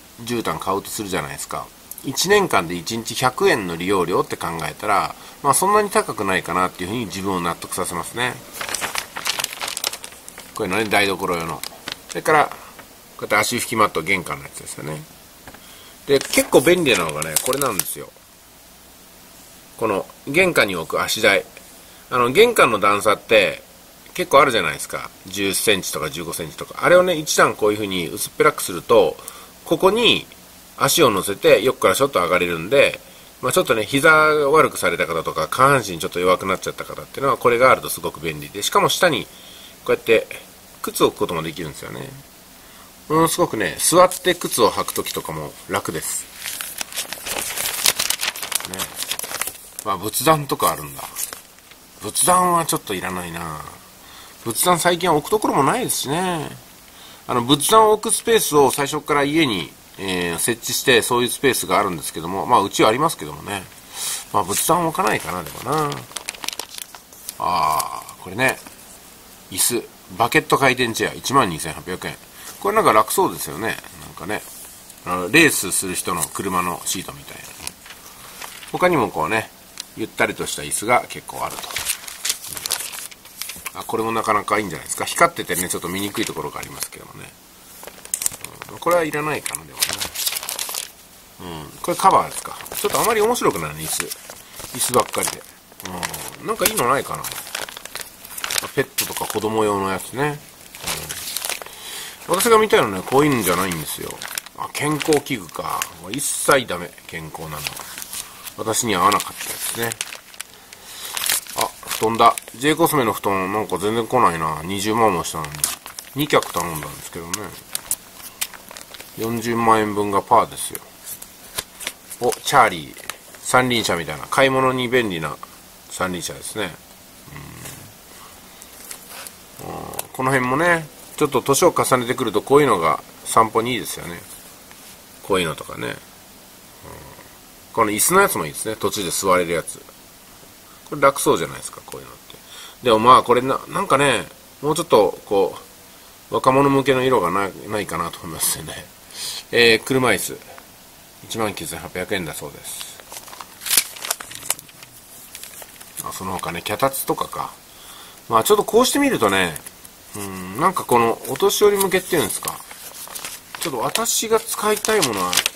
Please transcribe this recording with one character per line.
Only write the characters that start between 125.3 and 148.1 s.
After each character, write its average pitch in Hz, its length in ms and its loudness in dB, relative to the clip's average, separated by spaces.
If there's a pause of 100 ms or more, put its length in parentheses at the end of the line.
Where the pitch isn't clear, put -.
三 185 220 -4
輪 175 100 -6
車 - 120 -8
で - 80 -16
す - 140 -10
ね。 107 80 -4
う - 720 -16
ん。 - 220 -16 (2000)
う - 100 -12
ん、 82 40 -10 (380)
こ 131 100 -6
の 131 80 2
辺 127 160 2
も 127 100 0
ね、 170 300 2 (300)
ち 151 80 2
ょ - 20 6
っ 139 40 0
と 127 120 2
年 135 220 4
を - 120 6
重 131 200 4
ね 120 100 2
て 123 80 0
く 123 100 -4
る 110 60 -2
と 98 120 0
こ 135 140 6
う 151 60 8
い - 20 4
う 135 40 4
の 104 100 4
が 80 240 0 (220)
散 110 260 4
歩 113 100 0
に 120 120 0
い 120 40 -2
い 101 40 -4
で - 60 -8
す - 120 -8
よ 78 80 -10
ね。 85 140 -10 (1040)
こ 101 100 0
う 92 60 4
い 87 40 0
う 80 40 -2
の 73 80 -6
と - 80 -12
か - 120 -12
ね。 - 120 -6
う - 20 -4
ん、 - 40 -6 (1800)
こ 113 120 2
の 104 60 2
椅 107 80 0
子 - 160 2
の 196 60 6
や 196 80 6
つ 143 100 -4
も 82 80 -2
い 73 40 -8
い - 20 -10
で - 60 -12
す - 100 -6
ね。 110 80 -4
途 98 160 -2
中 104 120 -4
で 85 60 -4
座 92 260 4
れ 90 80 4
る 82 80 -2
や 80 120 0
つ。 - 180 -14 (1080)
こ - 60 -10
れ 147 60 -6
楽 139 200 6
そ 151 120 4
う 104 60 2
じ 80 60 -2
ゃ 73 40 -4
な 69 60 -10
い - 20 -10
で 65 80 -12
す - 80 -12
か、 - 120 -18
こ 67 140 -14
う - 20 -16
い 65 40 -16
う - 20 -18
の 62 60 -18
っ - 20 -20
て。 - 220 -20 (480)
で 123 80 6
も 110 80 8
ま 123 160 10
あ 110 80 6
こ 120 100 4
れ 123 80 4
な、 131 240 0
な - 140 -4
ん 196 80 -2
か 135 100 4
ね、 127 300 2 (340)
も 143 80 0
う 156 60 0
ち - 60 0
ょ - 20 -8
っ - 20 -16
と 104 400 6
こ 95 320 2 (720)
う、 - 40 -2
若 123 180 4
者 139 180 6
向 139 140 4
け 135 100 4
の 127 80 2
色 127 180 4
が 87 120 0
な-、 98 180 0 (160)
な 104 140 -4
い 92 80 -4
か 82 100 -2
な 85 140 -2